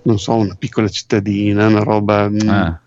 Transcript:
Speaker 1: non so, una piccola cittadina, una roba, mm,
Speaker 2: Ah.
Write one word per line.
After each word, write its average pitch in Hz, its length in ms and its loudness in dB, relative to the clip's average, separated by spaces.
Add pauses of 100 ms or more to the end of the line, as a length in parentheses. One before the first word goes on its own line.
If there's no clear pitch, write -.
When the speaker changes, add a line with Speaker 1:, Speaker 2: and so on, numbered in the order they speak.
Speaker 1:
non 113 160 0
so, 120 160 -2
una 101 240 0
piccola - 300 -2
cittadina, 104 800 0
una 107 140 2
roba, 104 460 0
mm, 104 200 0
Speaker 2:
Ah. 90 380 0